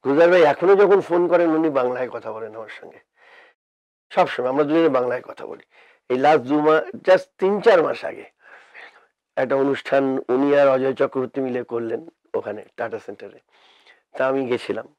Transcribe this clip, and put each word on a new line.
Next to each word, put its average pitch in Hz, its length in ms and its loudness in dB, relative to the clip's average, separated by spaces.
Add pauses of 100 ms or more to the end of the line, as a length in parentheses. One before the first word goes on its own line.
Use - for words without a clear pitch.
গুলজার 151 260 4
ভাই 180 120 6
এখনো 170 340 4
যখন 196 240 6
ফোন 175 280 0
করেন, 170 220 2
উনি 160 200 0
বাংলায় 127 380 -2
কথা 113 240 -12
বলেন 110 240 -14
আমার 110 120 -16
সঙ্গে - 300 -20 (1120)
সবসময়, 127 400 0
আমরা 143 140 0
দুজনে 160 240 2
বাংলায় 123 320 -2
কথা - 260 -18
বলি। - 160 -16 (460)
এই 123 100 -2
লাস্ট 143 240 4
দু 143 180 0
মাস, 156 220 2
just 180 420 0 (140)
তিন 196 220 0
চার 190 220 4
মাস - 220 -4
আগে - 200 -12 (1120)
একটা 131 200 -2
অনুষ্ঠান 135 600 0 (100)
উনি 143 300 2
আর 143 100 4
অজয় 131 260 0
চক্রবর্তী 131 460 -4
মিলে 123 240 -6
করলেন 117 440 -6 (260)
ওখানে 104 300 -6 (120)
টাটা 113 220 -8
সেন্টারে, 101 400 -16 (800)
তা 131 80 0
আমি 135 200 -2
গেছিলাম। 110 520 -6